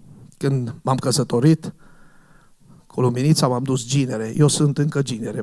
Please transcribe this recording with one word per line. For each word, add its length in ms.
când 440
m-am 160
căsătorit, 760
cu 140
Luminița 460
m-am 160
dus 220
Ginere. 520
Eu 100
sunt 300
încă 240
Ginere. 420